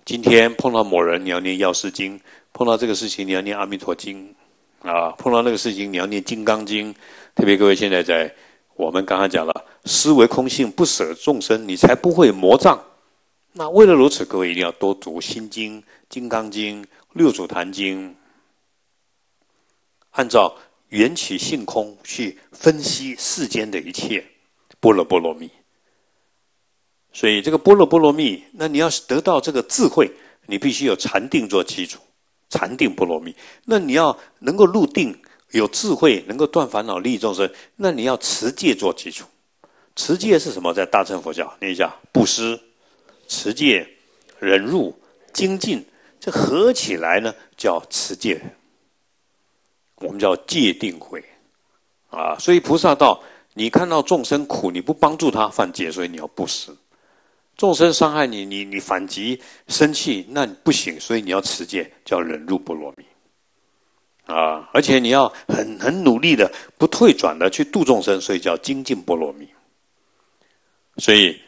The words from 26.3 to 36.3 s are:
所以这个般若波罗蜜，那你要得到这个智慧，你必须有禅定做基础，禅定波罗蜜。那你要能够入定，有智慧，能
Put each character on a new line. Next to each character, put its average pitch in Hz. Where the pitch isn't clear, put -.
所 -
以 104
这 147
个 156
般 196
若 196
波 165
罗 151
蜜， 143
那 160
你 147
要 160
得 139
到 170
这 147
个 127
智 -
慧， 120
你 101
必 139
须 131
有 113
禅 110
定 123
做 92
基 -
础， -
禅 -
定 123
波 90
罗 80
蜜。 85
那 220
你 147
要 151
能 156
够 202
入 180
定， 139
有 107
智 -
慧， 127
能 110